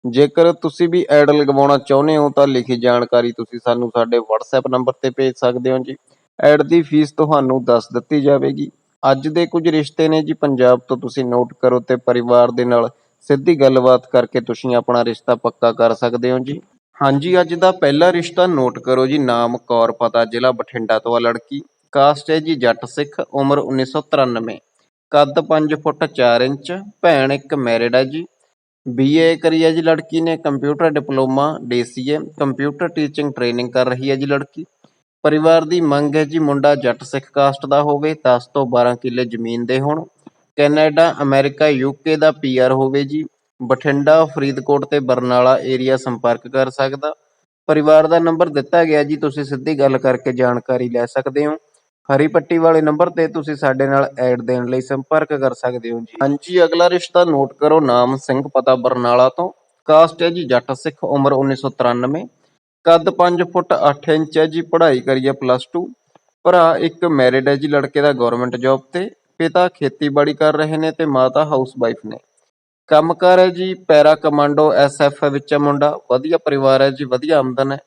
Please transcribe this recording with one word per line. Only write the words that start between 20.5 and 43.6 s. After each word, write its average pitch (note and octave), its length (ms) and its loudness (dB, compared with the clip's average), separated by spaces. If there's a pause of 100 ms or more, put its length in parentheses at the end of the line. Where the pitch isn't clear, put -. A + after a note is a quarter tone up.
ਬਠਿੰਡਾ A2+ 480 -4
ਤੋਂ A#2 160 -4
ਆ A#2 40 2
ਲੜਕੀ। A#2 420 -4 (320)
ਕਾਸਟ C#3+ 380 2
ਹੈ D#3+ 80 0
ਜੀ D#3 160 -4
ਜੱਟ A#2+ 300 -2
ਸਿੱਖ। C#3+ 340 -8 (140)
ਉਮਰ C#3 240 0
ਉੱਨੀ C3 280 -4
ਸੌ D3+ 160 -6
ਤਰਾਨਵੇਂ। A#2 560 -2 (540)
ਕੱਦ D3 280 2
ਪੰਜ D#3 360 0
ਫੁੱਟ D3+ 300 -4
ਚਾਰ B2 360 2
ਇੰਚ। C#3 300 -4 (300)
ਭੈਣ C#3 300 2
ਇੱਕ C#3 220 -6
ਮੈਰਿਡ A#2 420 -2
ਹੈ C3 80 4
ਜੀ। D3+ 220 -8 (600)
ਬੀ C3+ 300 0
ਏ E3 200 4
ਕਰੀ D#3+ 280 0
ਹੈ D#3+ 80 2
ਜੀ E3 100 -2
ਲੜਕੀ D#3+ 400 -2
ਨੇ, E3 160 -2
ਕੰਪਿਊਟਰ D3 520 -2
ਡਿਪਲੋਮਾ, C#3 760 -2
ਡੀ A#2+ 200 -4
ਸੀ B2+ 260 -10
ਏ, D3+ 80 -2 (220)
ਕੰਪਿਊਟਰ C#3+ 480 -4
ਟੀਚਿੰਗ D3 460 -6
ਟ੍ਰੇਨਿੰਗ B2 380 -6
ਕਰ B2+ 160 0
ਰਹੀ B2+ 220 -4
ਹੈ C#3 60 0
ਜੀ C3+ 100 -6
ਲੜਕੀ। C#3+ 400 -6 (580)
ਪਰਿਵਾਰ D#3+ 420 4
ਦੀ F3 160 -2
ਮੰਗ D3 340 0
ਹੈ D#3 100 2
ਜੀ D#3 140 -6
ਮੁੰਡਾ C#3+ 360 2
ਜੱਟ A#2+ 280 -4
ਸਿੱਖ C3+ 300 -10
ਕਾਸਟ C#3 320 0
ਦਾ C#3 160 2
ਹੋਵੇ, D3 320 -2 (140)
ਦਸ B2 260 0
ਤੋਂ C#3 120 0
ਬਾਰਾਂ B2 300 0
ਕਿੱਲੇ B2 300 -6
ਜ਼ਮੀਨ A#2 400 -8
ਦੇ C3 140 -2
ਹੋਣ, D3+ 240 -4 (540)
ਕੈਨੇਡਾ, D#3 640 2
ਅਮਰੀਕਾ, C#3 460 0
ਯੂ C#3 260 0
ਕੇ D#3 220 -2
ਦਾ D#3 160 2
ਪੀ C#3 260 -4
ਆਰ B2+ 140 2
ਹੋਵੇ C3+ 320 0
ਜੀ, D3 200 -6 (380)